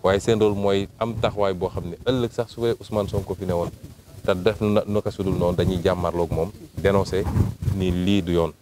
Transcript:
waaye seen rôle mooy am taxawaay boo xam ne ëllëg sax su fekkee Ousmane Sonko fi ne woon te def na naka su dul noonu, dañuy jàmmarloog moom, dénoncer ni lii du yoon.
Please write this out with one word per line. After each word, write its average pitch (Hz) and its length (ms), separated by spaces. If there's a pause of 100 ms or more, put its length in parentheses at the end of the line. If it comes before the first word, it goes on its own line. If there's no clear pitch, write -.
waaye 95 160
seen 110 220
rôle 104 160
mooy 98 320 (100)
am 113 160
taxawaay 104 400
boo 90 140
xam 87 220
ne 85 60 (100)
ëllëg 120 260
sax 117 220
su 117 60
fekkee 117 200
Ousmane 104 280
Sonko 95 280
fi 92 100
ne 90 60
woon 85 180 (540)
te 98 100
def 95 260
na 104 260
naka 104 260
su 101 100
dul 92 160
noonu, 87 180
dañuy 90 260
jàmmarloog 85 500
moom, 85 180 (260)
dénoncer 98 480 (520)
ni 92 160
lii 92 300
du 87 100
yoon. 82 300